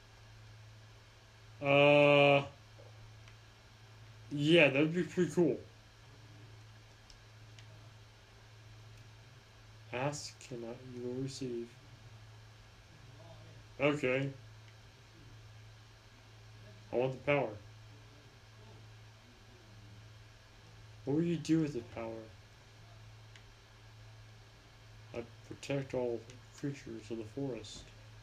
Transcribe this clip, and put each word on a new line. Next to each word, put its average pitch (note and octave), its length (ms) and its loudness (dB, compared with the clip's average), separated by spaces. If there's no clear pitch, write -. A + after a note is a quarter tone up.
Uh, C#3+ 840 10
yeah, D3 380 8
that'd D#3 240 4
be F3+ 100 0
pretty E3 280 2
cool. D3+ 260 4
Ask, C3+ 560 -4
cannot, A#2 280 -8
you B2 60 -6
will B2 220 -4
receive. B2 440 -4
Okay. C#3 480 2
I - 20 -6
want C3 180 2
the C#3+ 180 -2
power. C3 180 2
What C3+ 120 2
will E3 60 4
you E3+ 140 2
do D#3 240 2
with D3 120 0
the A#2+ 60 -4
power? A2+ 260 -6
I A#2+ 80 -6
protect - 480 -4
all A#2+ 240 0
creatures A2+ 500 -8
of A#2 80 -4
the A2+ 60 -8
forest. A2 580 -8